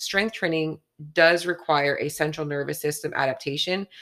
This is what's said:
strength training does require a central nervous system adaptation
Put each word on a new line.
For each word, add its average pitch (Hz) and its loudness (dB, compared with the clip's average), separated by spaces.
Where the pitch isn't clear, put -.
strength 208 -2
training 160 -2
does 170 6
require 147 2
a 131 -2
central 151 -2
nervous 143 -2
system 151 -2
adaptation 147 -2